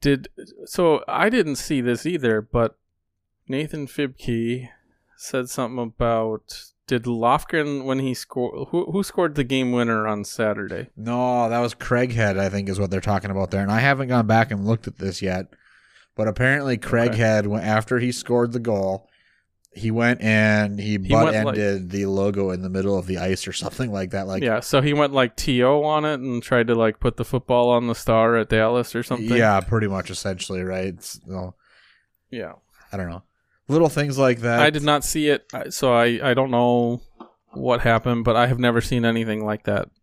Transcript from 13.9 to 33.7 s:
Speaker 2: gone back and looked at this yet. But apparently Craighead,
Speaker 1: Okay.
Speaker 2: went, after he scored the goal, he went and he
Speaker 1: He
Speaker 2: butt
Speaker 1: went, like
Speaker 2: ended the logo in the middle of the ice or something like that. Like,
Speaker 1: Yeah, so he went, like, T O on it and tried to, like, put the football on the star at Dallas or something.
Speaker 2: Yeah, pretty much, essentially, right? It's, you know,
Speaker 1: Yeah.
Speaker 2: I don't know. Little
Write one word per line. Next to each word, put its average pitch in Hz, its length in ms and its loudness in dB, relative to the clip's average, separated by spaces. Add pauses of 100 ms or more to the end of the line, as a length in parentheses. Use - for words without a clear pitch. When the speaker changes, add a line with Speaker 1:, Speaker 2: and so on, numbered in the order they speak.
Speaker 2:
gone 123 180 2
back 113 240 4
and 101 160 -4
looked 113 200 0
at - 120 -12
this 92 220 -6
yet. 92 260 -4 (680)
But 107 140 -2
apparently 127 500 0
Craighead, 113 680 2
Speaker 1:
Okay. 104 40 -2
Speaker 2:
went, 104 180 -2
after 110 320 0
he 123 140 -2
scored 120 400 0
the 123 80 -4
goal, 98 480 -2 (680)
he 110 160 -4
went 117 320 2
and 107 580 2
he 104 120 -4
Speaker 1:
He 104 40 0
Speaker 2:
butt 101 280 4 (100)
Speaker 1:
went, 107 120 2
like 107 120 -2
Speaker 2:
ended 101 320 -2
the 98 160 -2
logo 98 420 0
in 92 140 -4
the 92 80 -6
middle 95 280 0
of 87 80 -6
the 92 120 -4
ice 90 280 -4
or 92 60 -10
something - 400 -6
like 95 200 -6
that. 98 140 -4
Like, 95 160 -4
Speaker 1:
Yeah, 117 180 0
so - 200 2
he 143 140 2
went, 143 180 2
like, 131 240 2
T 123 260 0
O 143 200 4
on 151 240 0
it 151 120 -2
and 123 240 -4
tried 120 260 2
to, 120 60 4
like, 113 240 2
put - 200 -2
the 123 80 -4
football 123 420 2
on 120 180 4
the 117 80 0
star 113 420 4
at 110 120 0
Dallas 117 460 2
or 120 80 -2
something. 120 340 -2
Speaker 2:
Yeah, 107 240 4
pretty 107 260 0
much, 95 220 -4
essentially, 92 540 -6
right? 92 240 -4
It's, 92 400 -12
you - 80 -12
know, 92 200 -10 (760)
Speaker 1:
Yeah. 110 220 -10 (380)
Speaker 2:
I 104 60 -10
don't 90 140 -6
know. 85 120 -12 (460)
Little 156 220 4